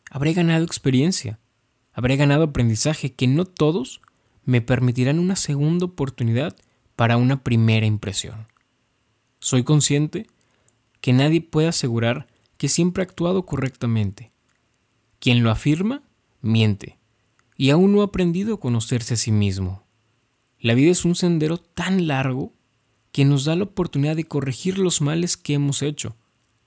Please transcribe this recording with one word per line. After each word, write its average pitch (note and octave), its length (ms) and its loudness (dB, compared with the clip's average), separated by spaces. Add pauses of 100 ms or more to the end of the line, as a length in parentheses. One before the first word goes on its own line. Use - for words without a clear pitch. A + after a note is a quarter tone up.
habré D3 240 -2
ganado E3 320 2
experiencia, C3+ 720 0 (560)
habré B2 220 0
ganado C#3+ 300 4
aprendizaje C3 680 0
que B2+ 140 0
no C3+ 180 2
todos E3 560 -2 (480)
me B2 120 4
permitirán B2+ 580 0
una F#3 160 0
segunda D#3 500 0
oportunidad C3+ 720 -2 (400)
para A#2 220 2
una B2+ 260 2
primera A2+ 420 2
impresión. G#2 600 -6 (920)
Soy B2+ 240 0
consciente D3+ 600 0 (760)
que B2+ 120 2
nadie D3+ 280 4
puede D#3 260 0
asegurar A#2+ 580 -2 (320)
que D3 100 -4
siempre F3 360 0
ha - 20 -2
actuado F3+ 400 -4
correctamente. A2+ 840 -4 (880)
Quien A#2+ 240 4
lo A#2 80 4
afirma, F3+ 500 -2 (400)
miente, A2 560 0 (600)
y C3+ 120 2
aún F#3 240 4
no G3+ 80 4
ha G3+ 40 2
aprendido F#3+ 500 -2
a G3 40 -14
conocerse A#2+ 540 -2
a A2+ 40 -2
sí A2 140 -2
mismo. F#2+ 540 -2 (720)
La A#2 140 2
vida C#3 180 4
es F3 140 0
un F3 80 2
sendero E3+ 440 0
tan F3 500 -4
largo C3+ 440 -2 (600)
que C#3 140 2
nos C#3 200 2
da D#3+ 100 -2
la F#3+ 100 -2
oportunidad D#3 500 -2
de D#3+ 100 -4
corregir D3 540 -6
los F3+ 200 0
males E3 380 -2
que - 160 -6
hemos C#3+ 300 -2
hecho, C#3+ 320 -8 (520)